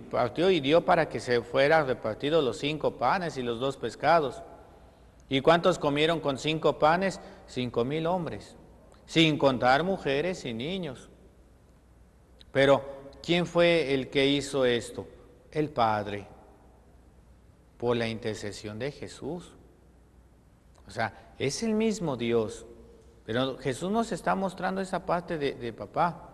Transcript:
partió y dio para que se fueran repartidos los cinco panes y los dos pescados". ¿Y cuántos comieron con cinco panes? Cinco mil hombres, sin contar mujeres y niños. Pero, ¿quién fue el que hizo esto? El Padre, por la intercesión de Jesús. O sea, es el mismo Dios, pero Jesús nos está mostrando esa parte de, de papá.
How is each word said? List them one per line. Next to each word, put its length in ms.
partió 400
y 100
dio 240
para 240
que 100
se 240
fueran 460
repartidos 560
los 140
cinco 340
panes 440
y 60
los 160
dos 180
pescados". 640
¿Y 120
cuántos 400
comieron 400
con 180
cinco 400
panes? 420
Cinco 360
mil 220
hombres, 480
sin 320
contar 460
mujeres 600
y 100
niños. 560
Pero, 320
¿quién 240
fue 480
el 140
que 180
hizo 380
esto? 420
El 180
Padre, 560
por 200
la 120
intercesión 720
de 120
Jesús. 640
O 40
sea, 480
es 240
el 120
mismo 420
Dios, 500
pero 340
Jesús 340
nos 180
está 240
mostrando 460
esa 260
parte 320
de, 140
de 200
papá. 600